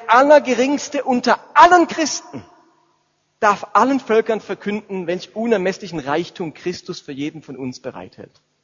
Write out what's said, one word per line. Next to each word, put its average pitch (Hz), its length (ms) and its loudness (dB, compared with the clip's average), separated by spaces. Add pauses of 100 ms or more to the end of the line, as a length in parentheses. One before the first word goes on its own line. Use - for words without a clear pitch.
Allergeringste 262 960 2
unter 247 340 0 (140)
allen 349 340 6
Christen, - 560 -8 (1000)
darf 202 340 0
allen 254 260 2
Völkern 220 400 0
verkünden, 202 640 -8
welch 180 300 -8
unermesslichen 190 640 -4
Reichtum 156 560 -6
Christus - 460 -10
für - 120 -16
jeden 147 300 -10
von 143 160 -16
uns 127 220 -10
bereithält." 95 600 -16 (240)